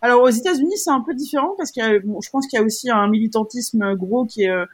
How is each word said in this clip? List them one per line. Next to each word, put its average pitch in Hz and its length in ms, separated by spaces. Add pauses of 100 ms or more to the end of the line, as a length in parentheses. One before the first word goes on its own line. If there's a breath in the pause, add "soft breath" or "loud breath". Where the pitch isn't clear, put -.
alors, 247 200
aux 254 60
États-Unis, 302 480
c'est 349 140
un 262 100
peu 311 140
différent 294 420
parce 359 140
qu'il 240 120
y 220 40
a, 208 140
bon, 208 200
je - 80
pense 269 200
qu'il 240 100
y 214 40
a - 20
aussi 220 260
un 208 180
militantisme 220 840
gros 196 300
qui 214 180
est, 185 80
euh, 180 240